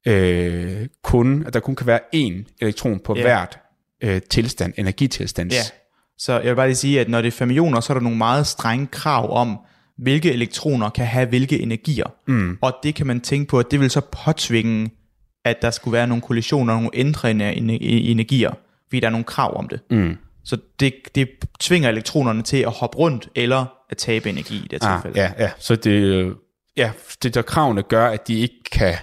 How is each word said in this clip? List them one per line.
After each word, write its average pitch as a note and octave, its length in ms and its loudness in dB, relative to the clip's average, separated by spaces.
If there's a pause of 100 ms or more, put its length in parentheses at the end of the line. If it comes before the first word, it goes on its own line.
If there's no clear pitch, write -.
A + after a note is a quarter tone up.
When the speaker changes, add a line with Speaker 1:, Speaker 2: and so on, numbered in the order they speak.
Speaker 1:
øh, F2+ 800 0 (180)
kun, C3 420 2
at - 80 -8
der A#2 60 2
kun C3+ 160 -6
kan B2 100 -6
være A#2 140 4 (140)
én G#2+ 460 -2
elektron G#2+ 440 -2
på G#2+ 120 -2
Speaker 2:
Ja. A#2+ 60 -2
Speaker 1:
hvert, A2+ 360 0 (440)
øh, F#2+ 180 0 (100)
tilstand, G2+ 460 -2
energitilstands. G2+ 800 -2
Speaker 2:
Ja. B2 60 2 (580)
Så - 140 -4
jeg A#2+ 180 0
vil A#2+ 60 0
bare C3 120 2
lige B2+ 80 2
sige, C#3 240 2
at A2+ 80 0
når A#2 120 2
det A#2 80 0
er A#2+ 80 0
fermioner, C3 440 2
så A#2 120 -4
er - 20 2
der B2+ 80 0
nogle A#2 160 0
meget B2 280 2
strenge B2 400 -2
krav C3 500 -2
om, A#2 220 0 (400)
hvilke C#3+ 340 2
elektroner A#2+ 580 -2
kan B2 160 -2
have B2+ 200 0
hvilke C3 340 2
energier. A2+ 440 -4 (240)
Speaker 1:
Mm. G2+ 320 0
Speaker 2:
Og C3 220 0
det D3 120 -2
kan D3 120 -2
man A#2+ 140 -2
tænke C#3+ 280 -2
på, C3 100 2
at A#2 120 2
det C#3+ 100 2
vil C3+ 100 4
så D3 100 0 (240)
påtvinge, A2+ 680 0 (540)
at A#2 180 0
der A#2 80 2
skulle - 220 -4
være A#2+ 140 2
nogle A#2+ 160 0
kollisioner, A#2 520 0
nogle A2+ 200 0
ændringer A#2 560 0
i, - 80 -4 (180)
i A2+ 340 2
energier, A2+ 400 2 (380)
fordi B2+ 120 -2
der A#2+ 60 0
er A2+ 40 2
nogle A2+ 140 -2
krav - 320 -2
om - 120 -8
det. - 120 -8 (100)
Speaker 1:
Mm. F2+ 260 2 (280)
Speaker 2:
Så - 140 -4 (220)
det, C3+ 140 2 (200)
det C3+ 140 2 (320)
tvinger E3+ 280 2
elektronerne A2+ 540 0
til C#3 140 -2
at A#2 140 2
hoppe - 280 -6
rundt, D3 360 0
eller B2+ 300 0 (260)
at - 60 -10
tabe A2 340 -2
energi E2+ 260 -8
i F#2 140 -8
det - 140 -8
Speaker 1:
Ah, F#2+ 180 0
Speaker 2:
tilfælde. - 180 -2
Speaker 1:
ja, F#2 180 0
ja. G#2+ 200 0
Så - 180 0
det, G#2+ 140 0
øh, F#2+ 420 4 (440)
ja, A#2 140 0 (320)
det B2 120 -2
der A#2+ 80 2
kravene B2 400 0
gør, A2+ 240 4
at A2 220 -2
de A2+ 120 0
ikke A#2+ 140 -2 (180)
kan F#2 300 2